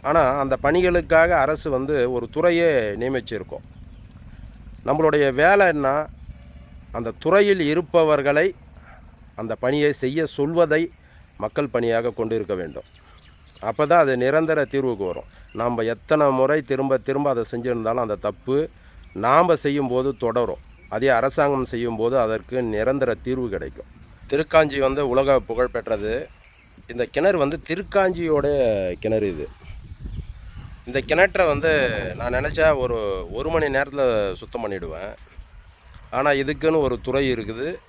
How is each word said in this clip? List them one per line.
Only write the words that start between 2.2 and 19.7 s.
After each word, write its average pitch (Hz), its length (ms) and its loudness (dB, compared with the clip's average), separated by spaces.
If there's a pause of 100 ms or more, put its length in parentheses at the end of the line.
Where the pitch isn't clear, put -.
துறையே 160 600 2
நியமிச்சிருக்கும். 113 760 -6 (1200)
நம்மளுடைய 147 500 2
வேலை 185 320 6
என்ன? 147 400 0 (880)
அந்த 117 260 -6
துறையில் 196 420 4
இருப்பவர்களை 151 960 2 (800)
அந்த 110 200 -6
பணியை 147 380 0
செய்ய 143 340 -2
சொல்வதை 160 640 0 (460)
மக்கள் 117 320 -4
பணியாக 117 420 0
கொண்டு 113 240 -4
இருக்க 101 200 -4
வேண்டும். 85 300 -8 (760)
அப்பதான் 143 320 0
அது 143 240 4
நிரந்தர 151 480 0
தீர்வுக்கு 127 400 -2
வரும். 90 200 -6 (280)
நாம 117 300 -2
எத்தனை 139 480 2
முறை 135 320 2
திரும்ப 135 360 0
திரும்ப 139 320 -2
அதை 117 200 -2
செஞ்சிருந்தாலும் 120 500 -2
அந்த 107 140 -2
தப்பு 127 560 -4 (420)
நாம 156 440 4
செய்யும்போது 135 600 -2